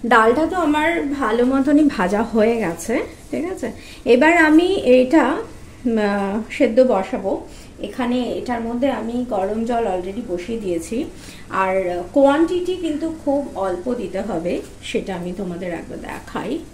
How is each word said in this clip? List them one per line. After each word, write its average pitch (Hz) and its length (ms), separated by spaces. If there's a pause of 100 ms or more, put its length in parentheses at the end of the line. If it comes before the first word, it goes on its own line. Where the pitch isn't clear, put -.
ডালটা 240 400
তো 339 100
আমার 311 480
ভালো 247 420
মতনই 277 380
ভাজা 208 380
হয়ে 226 360
গেছে, 220 480 (260)
ঠিক 285 200
আছে? 240 200 (340)
এবার 302 320
আমি 330 360
এটা, 254 720 (420)
উম, 226 120
আহ, 202 440 (100)
সেদ্ধ 247 280
বসাবো। 196 680 (320)
এখানে 240 440
এটার 226 380
মধ্যে 240 300
আমি 233 380
গরম 214 360
জল 233 220
already 190 400
বসিয়ে 180 320
দিয়েছি, 196 460 (440)
আর 185 540 (100)
quantity 330 640
কিন্তু 320 400 (100)
খুব 277 320
অল্প 190 360
দিতে 190 280
হবে, 180 400 (220)
সেটা 196 320
আমি 175 220
তোমাদের 180 360
একবার - 280
দেখাই। 160 580 (140)